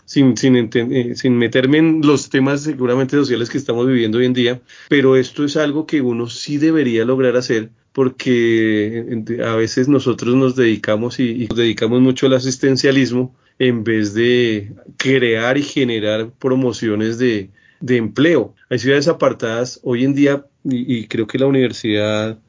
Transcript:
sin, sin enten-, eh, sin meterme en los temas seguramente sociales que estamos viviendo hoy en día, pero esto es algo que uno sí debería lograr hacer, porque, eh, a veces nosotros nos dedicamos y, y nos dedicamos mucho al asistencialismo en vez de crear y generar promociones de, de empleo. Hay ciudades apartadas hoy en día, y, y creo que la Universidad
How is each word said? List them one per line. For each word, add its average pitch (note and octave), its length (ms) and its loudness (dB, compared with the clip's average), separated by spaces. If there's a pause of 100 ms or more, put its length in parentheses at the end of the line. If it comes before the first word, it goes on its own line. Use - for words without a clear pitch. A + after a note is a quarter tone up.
sin, C3 320 2
sin C3 180 2
enten-, A#2+ 380 0
eh, A#2+ 240 -2
sin B2 200 0
meterme C3 420 2
en D#3+ 260 2
los C#3+ 260 2
temas C#3 300 0
seguramente C3 560 -2
sociales A#2+ 340 0
que D3+ 80 -4
estamos A#2+ 300 -2
viviendo A#2 300 0
hoy B2 80 2
en B2+ 60 0
día, B2 300 -2 (260)
pero C3 280 4
esto C3 280 0
es C#3+ 120 -2
algo D3+ 300 -2
que D3+ 160 0
uno A#2+ 260 -2
sí D3 280 -8
debería C#3+ 480 2
lograr B2+ 320 2
hacer, A#2 340 -2 (220)
porque, A#2 1080 0 (300)
eh, A#2+ 160 -4
a A2+ 120 -2
veces A2+ 320 0
nosotros B2+ 480 0
nos C3 180 2
dedicamos A2+ 640 -2
y, B2 240 -2
y A2+ 60 -6
nos A2 100 -6
dedicamos A#2 420 0
mucho C3 260 2
al C3 80 4
asistencialismo B2+ 1000 0 (240)
en A#2+ 240 0
vez G#2+ 320 -2
de A2+ 580 0 (260)
crear B2 600 0
y C#3+ 60 -2
generar A2+ 680 -2
promociones A2+ 880 -2
de, A2 320 -2 (300)
de B2 160 0
empleo. A#2+ 580 0 (160)
Hay B2+ 80 -2
ciudades C#3 300 0
apartadas B2 720 -2
hoy B2 220 -2
en C#3 100 0
día, C#3 320 2 (200)
y, B2+ 300 -4
y A2 120 -8
creo A2+ 180 -4
que A#2+ 120 -6
la C3+ 80 2
Universidad G#2+ 920 0 (100)